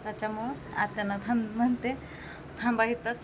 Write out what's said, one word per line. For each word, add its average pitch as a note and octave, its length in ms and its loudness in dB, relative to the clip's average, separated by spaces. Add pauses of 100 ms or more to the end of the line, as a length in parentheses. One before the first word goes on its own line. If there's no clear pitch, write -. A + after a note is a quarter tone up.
त्याच्यामुळं G#3+ 720 -4
आत्यांना G3+ 400 0 (100)
थांब A3 280 2
म्हणते, A#3+ 420 2 (640)
"थांबा A3+ 240 6
इथंच A#3 380 0